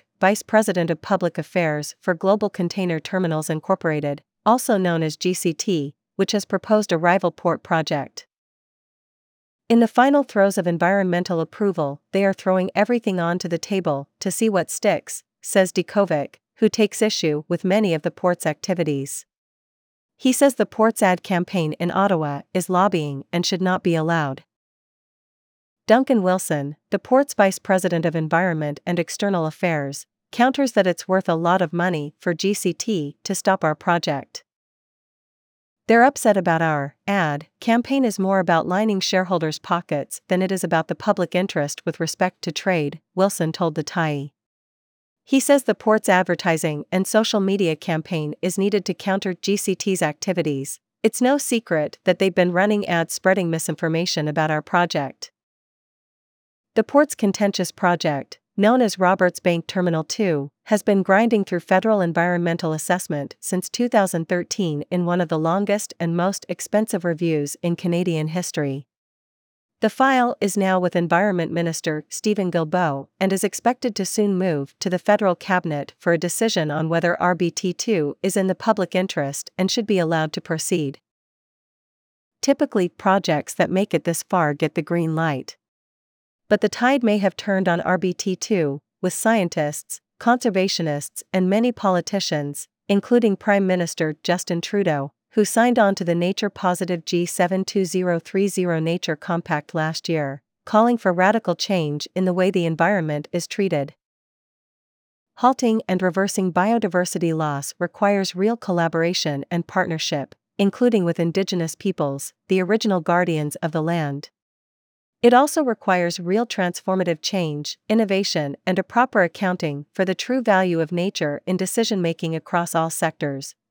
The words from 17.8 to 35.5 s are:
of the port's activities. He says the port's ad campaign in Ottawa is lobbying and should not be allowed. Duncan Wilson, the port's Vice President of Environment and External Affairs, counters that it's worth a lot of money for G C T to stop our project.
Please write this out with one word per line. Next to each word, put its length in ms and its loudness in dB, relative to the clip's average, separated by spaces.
of 80 -2
the 100 -4
port's 340 -2
activities. 800 -4
He 160 2
says 240 4
the 100 0
port's 380 0
ad 180 2
campaign 520 -2
in 180 -4
Ottawa 520 0
is 160 -2
lobbying 640 0
and 120 0
should 160 -2
not 220 0
be 100 2
allowed. 520 -2
Duncan 380 4
Wilson, 540 0
the 60 2
port's 360 2
Vice 260 2
President 460 0
of 100 -2
Environment 720 -2
and 120 -2
External 480 -2
Affairs, 600 -4
counters 420 0
that 120 4
it's 220 -2
worth 200 0
a 60 2
lot 260 2
of 140 -2
money 460 -2
for 160 -2
G 180 0
C 180 -2
T 520 -4
to 100 -4
stop 300 0
our 100 2
project. 720 -4